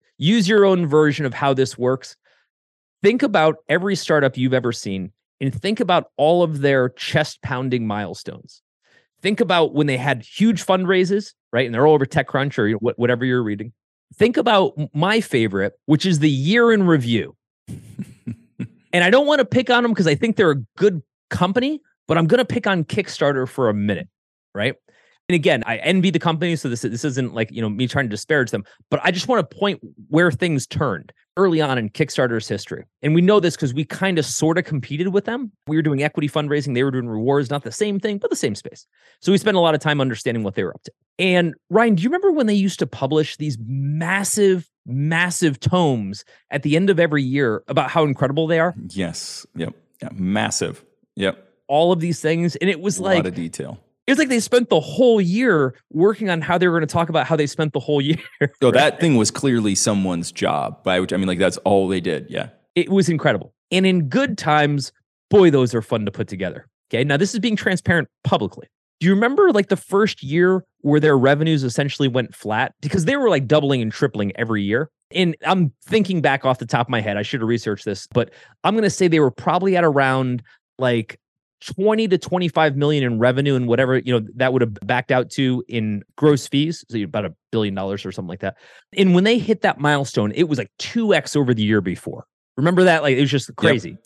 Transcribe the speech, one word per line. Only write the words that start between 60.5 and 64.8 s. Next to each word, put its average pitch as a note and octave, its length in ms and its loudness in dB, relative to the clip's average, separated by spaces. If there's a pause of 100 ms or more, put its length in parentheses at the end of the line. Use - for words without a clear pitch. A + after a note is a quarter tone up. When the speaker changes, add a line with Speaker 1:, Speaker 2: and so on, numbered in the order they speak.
Speaker 2:
by F#2 160 0
which, F#2 140 -2
I F#2 60 0
mean, F#2+ 100 0
like, F2+ 100 -2
that's F2+ 200 2
all G2 280 2
they F#2 140 -2
did. E2 280 -4
Yeah. - 200 -8 (260)
Speaker 1:
It F3 140 0
was F#3+ 200 2
incredible. D3 460 -2 (160)
And F#3 160 2
in F3+ 220 2
good A#3+ 300 -2
times, D3 540 0 (380)